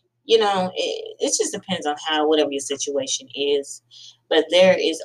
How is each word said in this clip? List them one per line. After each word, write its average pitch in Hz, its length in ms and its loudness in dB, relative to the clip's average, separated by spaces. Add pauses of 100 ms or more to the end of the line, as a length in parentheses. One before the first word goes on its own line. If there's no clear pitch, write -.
(260)
you 226 140 4
know, 196 340 0
it, - 460 -6
it - 180 -2
just - 160 -2
depends 170 320 -6
on 147 100 -2 (120)
how, 151 200 0
whatever 151 220 4
your 139 100 -4
situation 139 760 -6
is. 143 480 -4 (460)
But 156 200 2
there 180 260 6
is 160 300 -2